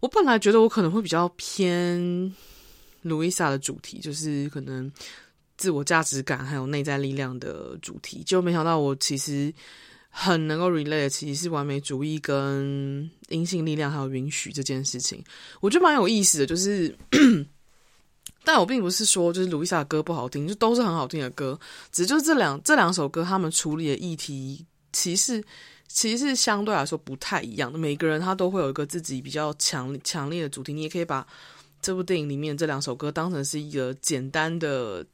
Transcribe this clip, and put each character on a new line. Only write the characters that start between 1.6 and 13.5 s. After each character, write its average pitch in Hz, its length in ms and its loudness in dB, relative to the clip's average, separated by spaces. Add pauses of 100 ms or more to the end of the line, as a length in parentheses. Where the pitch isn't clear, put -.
Louisa 165 460 0
的 139 80 0
主 139 240 -6
题， - 160 -14
就 156 140 -10
是 147 360 -4
可 143 140 -10
能 135 280 -8 (680)
自 190 120 0
我 143 140 0
价 160 180 4
值 135 200 -2
感 135 220 -4
还 143 120 -4
有 131 100 -2
内 143 160 -2
在 143 140 -2
力 139 160 -2
量 131 260 -4
的 - 440 -10
主 - 160 -12
题， - 260 -14
就 185 160 2
没 175 100 2
想 170 140 2
到 165 140 2
我 143 180 0
其 139 220 -2
实 143 340 -2 (560)
很 165 380 0
能 156 120 0
够 180 120 2
relate 151 180 0
的 147 220 0
其 139 240 -6
实 151 80 -4
是 175 80 -4
完 147 160 -2
美 139 120 -2
主 139 240 -4
义 156 160 -2
跟 139 920 -2 (180)
阴 165 160 -2
性 170 220 -2